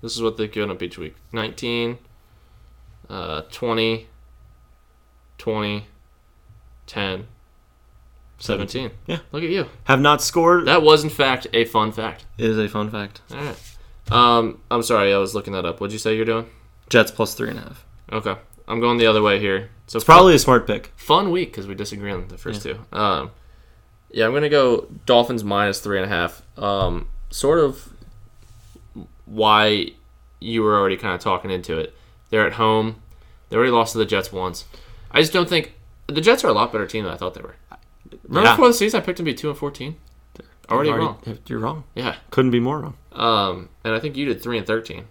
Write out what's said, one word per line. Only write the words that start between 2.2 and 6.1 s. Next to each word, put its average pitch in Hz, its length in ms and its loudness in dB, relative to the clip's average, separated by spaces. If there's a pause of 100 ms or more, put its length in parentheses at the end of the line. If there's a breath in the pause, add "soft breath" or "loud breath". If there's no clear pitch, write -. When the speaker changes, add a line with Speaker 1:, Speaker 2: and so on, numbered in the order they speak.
Speaker 1:
uh, 82 320 -8 (100)
twenty, 113 560 -2 (1300)
twenty, 104 500 -6 (1000)